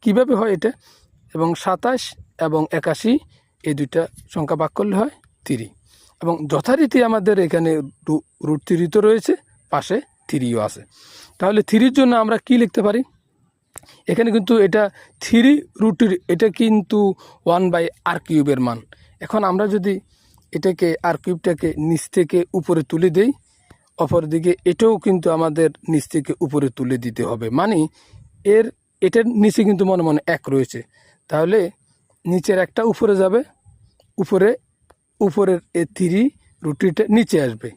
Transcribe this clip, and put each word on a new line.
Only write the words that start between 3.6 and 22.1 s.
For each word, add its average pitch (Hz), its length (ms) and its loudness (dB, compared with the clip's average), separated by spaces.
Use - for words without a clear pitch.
এই 151 100 -2
দুইটা 151 240 -2
সংখ্যা 160 280 -4
ভাগ 156 160 -4
করলে 202 220 -2
হয় 269 120 -2
থ্রি। 113 200 -6
এবং 170 120 -2
যথারীতি 254 460 0
আমাদের 214 280 0
এখানে 165 240 0
রু-, - 180 -2
রুট 151 200 -2
থ্রি 175 280 0
তো 220 40 4
রয়েছে, 220 240 2
পাশে 165 240 -4
থ্রিও 120 380 -2
আছে। - 160 -10
তাহলে 208 280 2
থ্রির 240 300 4
জন্য 254 140 6
আমরা 220 120 0
কি 254 160 4
লিখতে 220 240 0
পারি? 214 160 0
এখানে 233 240 0
কিন্তু 226 180 2
এটা 214 160 2
থ্রি 240 280 4
রুট 214 200 2
থ্রি, 190 160 2
এটা 180 160 2
কিন্তু 214 380 2
ওয়ান 185 160 2
by 170 120 0
আর 170 160 -4
কিউবের 143 400 0
মান। 117 120 -6
এখন 220 160 -2
আমরা 190 140 0
যদি 196 200 -2
এটাকে 175 320 -2
আর 160 140 0
কিউবটাকে 175 460 -4
নিচ 165 160 -2